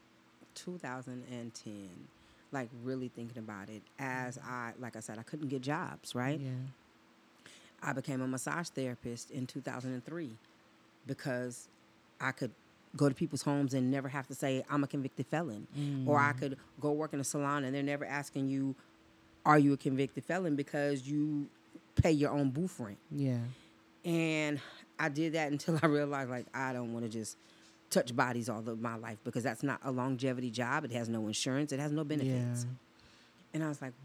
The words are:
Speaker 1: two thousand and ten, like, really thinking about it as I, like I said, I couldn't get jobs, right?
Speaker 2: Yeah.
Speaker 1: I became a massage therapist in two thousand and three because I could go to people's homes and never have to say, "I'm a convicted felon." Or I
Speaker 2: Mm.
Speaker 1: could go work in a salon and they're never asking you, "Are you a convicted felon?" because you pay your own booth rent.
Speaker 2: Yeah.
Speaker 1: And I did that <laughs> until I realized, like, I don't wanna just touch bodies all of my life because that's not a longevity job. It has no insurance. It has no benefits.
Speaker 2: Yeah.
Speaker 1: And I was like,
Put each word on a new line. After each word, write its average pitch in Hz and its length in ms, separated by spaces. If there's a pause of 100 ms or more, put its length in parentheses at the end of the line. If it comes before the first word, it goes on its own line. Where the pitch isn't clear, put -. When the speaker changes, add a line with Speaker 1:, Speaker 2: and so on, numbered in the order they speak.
(540)
Speaker 1:
two 180 240
thousand 127 540
and 117 220
ten, 101 360 (640)
like, 127 160 (140)
really 127 260
thinking 117 300
about 104 300
it 107 120 (180)
as 127 380
I, 120 420
like 120 160
I 110 60
said, 107 160
I 117 60
couldn't 151 260
get 131 120
jobs, 143 540
right? 135 240
Speaker 2:
Yeah. 135 120 (1300)
Speaker 1:
I 143 100
became 135 280
a 131 60
massage 147 420
therapist 123 600
in 127 160
two - 120
thousand 127 340
and 123 120
three 160 240 (800)
because 123 600 (540)
I 131 100
could 123 200 (440)
go 143 140
to 127 60
people's 151 260
homes 143 320
and 127 180
never 139 160
have 131 200
to 135 80
say, 131 340
"I'm 143 140
a 135 40
convicted 135 400
felon." 135 400 (380)
Or 147 140
I 143 120
Speaker 2:
Mm. 127 80
Speaker 1:
could 135 180 (220)
go 147 120
work 151 220
in 143 60
a 135 60
salon 143 400
and 131 100
they're 139 80
never 143 220
asking 139 440
you, 135 260 (720)
"Are 151 140
you 143 140
a 135 40
convicted 135 460
felon?" 170 320
because 143 520
you 147 400 (480)
pay 170 160
your 143 200
own 139 200
booth 175 280
rent. 104 180 (140)
Speaker 2:
Yeah. 135 280 (680)
Speaker 1:
And 156 540 (380)
I 156 120
did 156 240
that 151 180
<laughs> - 0
until 151 320
I 165 40
realized, 143 420
like, 123 240
I 131 180
don't 120 220
wanna 117 160
just 110 280 (520)
touch 123 260
bodies 120 340
all 110 180
of 113 140
my 117 140
life 113 280
because 120 200
that's 123 200
not 135 200
a 135 80
longevity 127 600
job. 127 340
It 117 60
has 117 180
no 110 180
insurance. 135 440
It 135 80
has 147 120
no 151 120
benefits. 127 600
Speaker 2:
Yeah. 123 60 (840)
Speaker 1:
And 160 100
I 156 60
was 143 120
like, 131 120 (120)